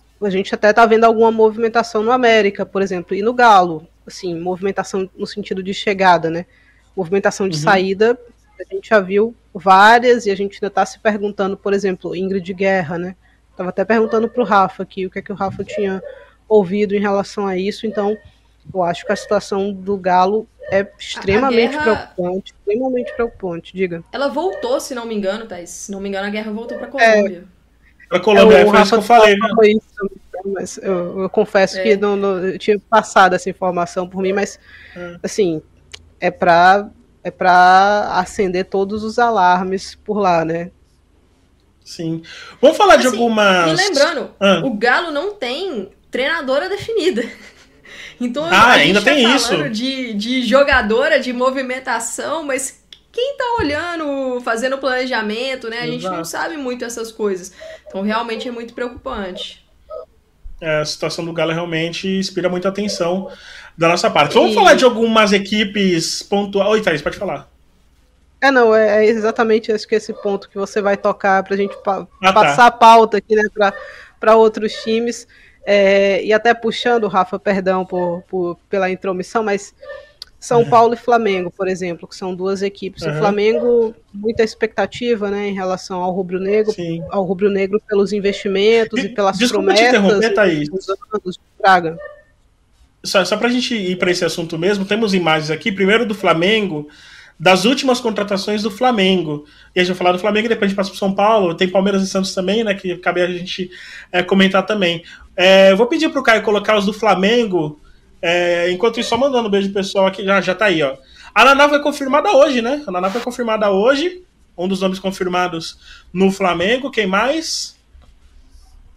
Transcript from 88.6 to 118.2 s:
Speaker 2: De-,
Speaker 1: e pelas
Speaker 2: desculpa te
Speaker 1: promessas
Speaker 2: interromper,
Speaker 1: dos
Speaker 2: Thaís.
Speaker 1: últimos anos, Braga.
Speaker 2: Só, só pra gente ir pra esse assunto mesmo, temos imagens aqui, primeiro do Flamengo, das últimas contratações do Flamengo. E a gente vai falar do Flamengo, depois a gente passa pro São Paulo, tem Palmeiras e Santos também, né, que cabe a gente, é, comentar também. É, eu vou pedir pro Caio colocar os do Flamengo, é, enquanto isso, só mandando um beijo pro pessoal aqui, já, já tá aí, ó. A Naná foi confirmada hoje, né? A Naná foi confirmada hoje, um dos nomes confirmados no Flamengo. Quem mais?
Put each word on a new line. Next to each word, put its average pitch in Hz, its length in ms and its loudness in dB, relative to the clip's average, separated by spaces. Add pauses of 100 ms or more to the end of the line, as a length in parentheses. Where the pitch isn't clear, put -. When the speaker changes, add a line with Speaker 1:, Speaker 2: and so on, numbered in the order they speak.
Speaker 2:
De-, 285 60 -4
Speaker 1:
e 240 80 -10
pelas 190 240 0
Speaker 2:
desculpa 196 340 2
te 196 60 4
Speaker 1:
promessas 233 100 6
Speaker 2:
interromper, 208 380 2
Speaker 1:
dos 214 80 0
Speaker 2:
Thaís. 185 240 2 (100)
Speaker 1:
últimos 185 180 -8 (280)
anos, 185 260 -8 (180)
Braga. 175 400 2 (1040)
Speaker 2:
Só, 190 220 2
só 202 140 -2
pra 240 100 0
gente 247 260 -2
ir 185 240 -4
pra 185 120 0
esse 175 120 -2
assunto 165 360 -4
mesmo, 190 260 0
temos 208 300 -2
imagens 156 360 0
aqui, 160 220 -4
primeiro 202 320 2
do 214 100 -6
Flamengo, 175 720 0 (520)
das 180 240 4
últimas 254 360 0
contratações 208 640 -4
do 220 80 -2
Flamengo. 190 760 0 (280)
E 185 60 0
a - 20 4
gente 180 120 0
vai - 40 -14
falar 180 140 2
do 180 60 0
Flamengo, 214 280 0
depois 220 200 0
a - 20 2
gente 196 80 -4
passa 190 140 -4
pro - 80 -16
São 190 160 -2
Paulo, 202 400 2
tem 185 160 0
Palmeiras 196 320 2
e 190 40 -2
Santos 190 280 -4
também, 196 280 -2
né, 208 120 -2
que 185 240 -8
cabe 180 240 -2
a 175 40 0
gente, 180 440 -8 (420)
é, 180 100 0
comentar 190 440 2
também. 175 360 -2 (340)
É, 190 360 6
eu 190 40 4
vou 240 120 2
pedir 311 220 0
pro 269 120 -4
Caio 220 220 4
colocar 214 340 0
os 202 80 0
do 214 60 -2
Flamengo, 196 880 0 (420)
é, 175 480 0
enquanto 233 300 -2
isso, - 100 -4
só 233 80 0
mandando 247 300 0
um - 20 -4
beijo 196 220 0
pro 196 100 -4
pessoal 196 240 0
aqui, 190 180 -4
já, 196 160 2
já 185 140 -2
tá 196 120 0
aí, 170 140 2
ó. 135 160 -2 (380)
A 214 100 6
Naná 277 240 6
foi 294 140 2
confirmada 294 480 0
hoje, 285 320 4
né? 285 240 -4
A 196 60 -10
Naná 185 180 -2
foi 233 100 -4
confirmada 226 500 -2
hoje, 277 520 2 (340)
um 180 120 -4
dos 190 120 -4
nomes 190 200 -2
confirmados 180 760 -4 (360)
no 190 180 4
Flamengo. 190 580 -2
Quem 233 180 -2
mais? 247 680 -4 (1200)